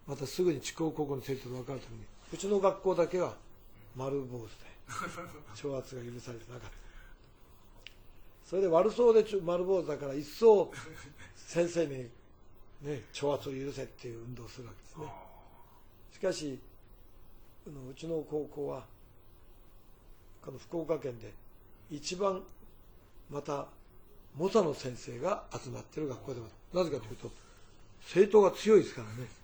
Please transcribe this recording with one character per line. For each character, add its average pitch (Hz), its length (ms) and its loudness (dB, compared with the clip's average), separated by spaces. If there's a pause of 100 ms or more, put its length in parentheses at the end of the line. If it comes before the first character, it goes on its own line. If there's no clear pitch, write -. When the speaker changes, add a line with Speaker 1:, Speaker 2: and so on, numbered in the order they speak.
Speaker 1:
ま 143 80 -6
た 131 140 -6
す - 160 0
ぐ 175 80 6
に 135 80 -2
筑 - 240 -4
豊 156 120 -2
高 151 100 0
校 139 100 -4
の 123 60 -8
生 135 120 -2
徒 123 140 -8
と - 20 -10
分 127 140 -8
か 139 100 -6
る 127 60 -6
た 120 100 -16
め 113 60 -12
に、 107 80 -14 (280)
う 170 40 -8
ち 196 100 -6
の 202 140 4
学 190 220 4
校 185 120 4
だ 165 140 4
け 185 100 -2
は 147 160 0 (640)
丸 135 240 -2
坊 123 180 -8
主 113 40 -10
で、 107 60 -12 (380)
Speaker 2:
<laughs> 175 720 -10
Speaker 1:
挑 139 180 -6
発 131 220 -8
が 123 60 -8
許 120 180 -10
さ 123 120 -12
れ 117 60 -10
て - 140 -16
な 123 80 -12
か - 80 -14
っ - 20 -12
た。 - 60 -16 (1700)
そ - 60 -6
れ 190 80 4
で 190 60 6
悪 180 240 8
そ 240 180 8
う 220 40 10
で 220 100 10
ち 214 100 -4
ょ-、 196 80 2
丸 175 220 0
坊 185 180 4
主 143 60 -4
だ 147 100 -2
か 139 80 -6
ら、 135 80 -4
一 147 100 -4
層 208 480 8 (600)
先 170 340 0
生 170 180 2
に 131 220 -8 (760)
ね、 143 200 -6 (100)
挑 143 200 0
発 139 160 -4
を 139 40 -6
許 135 200 -6
せ 131 100 -8
っ 127 40 -6
て - 200 -16
い 120 100 -10
う 117 40 -14
運 120 160 -12
動 113 80 -12
を 107 40 -14
す 127 120 -16
る 117 80 -12
わ 101 40 -14
け - 100 -18
で - 60 -20
す - 100 -18
ね。 151 100 -10
Speaker 2:
あ - 180 -14 (840)
ー。 - 20 -20
Speaker 1:
し - 60 -14
か 185 120 2
し、 143 280 -6 (1080)
あ 180 40 -14
の、 135 180 -12
う 135 60 -12
ち 160 120 -12
の 160 160 -2
高 151 240 -4
校 143 220 -8
は、 135 180 -10 (1600)
こ 139 80 -12
の 131 60 -14
福 - 200 -8
岡 156 220 0
県 123 180 -8
で 107 160 -16 (560)
一 147 240 -6
番 190 300 0 (840)
ま 143 140 -6
た 143 240 -4 (680)
猛 127 120 0
者 220 140 6
の 151 100 2
先 123 240 -6
生 - 220 -10
が 170 340 -2
集 123 180 -8
ま 117 100 -8
っ 110 40 -14
て - 160 -8
る 156 80 -2
学 123 140 -8
校 135 120 -8
で 120 60 -8
も 110 60 -12
あ - 20 -16 (280)
る。 185 80 4
な 160 40 -2
ぜ 143 80 -2
か 113 80 -6
と 107 80 -12
い - 20 -10
う - 20 -14
と、 - 140 -10 (760)
生 202 220 8
徒 214 140 10
が 185 100 8
強 208 260 8
い 156 40 10
で - 60 -2
す - 60 -12
か 120 80 -10
ら 110 60 -10
ね。 120 180 -8 (180)